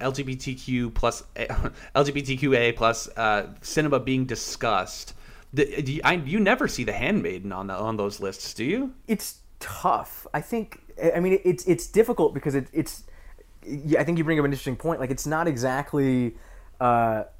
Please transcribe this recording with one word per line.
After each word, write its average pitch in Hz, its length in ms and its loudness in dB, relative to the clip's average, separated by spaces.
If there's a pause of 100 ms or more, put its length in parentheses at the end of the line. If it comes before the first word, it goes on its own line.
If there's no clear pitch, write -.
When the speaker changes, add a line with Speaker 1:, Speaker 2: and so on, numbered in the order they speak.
Speaker 1:
L 131 120 -2
G 139 100 -6
B 131 120 -6
T 127 200 -8
Q 123 360 -2
plus, - 320 0 (360)
<laughs> - 360 -6
L 143 100 6
G 143 80 0
B 143 100 -2
T 131 160 -2
Q 135 160 4
A 120 180 6
plus, 113 340 2 (120)
uh, 107 420 0
cinema 147 400 2
being 131 240 0
discussed, 110 880 -4 (400)
the, 147 300 0
do 131 100 -4
you, 151 100 -4
I, 151 120 4
you 170 260 -2
never 208 280 4
see - 160 -4
The 104 80 -2
Handmaiden 101 600 -2
on 95 140 -6
the, 98 80 -6
on 107 240 -4
those 101 200 -2
lists, - 360 -8
do 113 100 -6
you? 254 300 -2 (140)
Speaker 2:
It's - 320 -4 (180)
tough. - 760 -4
I 151 80 -2
think, - 400 -6 (220)
I, 170 100 4
I 170 80 0
mean, 185 240 4
it's, 180 220 2
it's 175 200 2
difficult 208 460 4
because 139 220 -2
it, 135 180 -2
it's, 151 300 -4 (640)
yeah, 147 340 0
I 143 40 2
think 170 120 0
you 160 80 0
bring 156 140 2
up 143 60 4
an 139 80 2
interesting 131 240 -4
point. 160 240 -2
Like, 131 100 -4
it's 131 160 -4
not 156 200 0
exactly, 131 880 0 (440)
uh, 117 440 4 (160)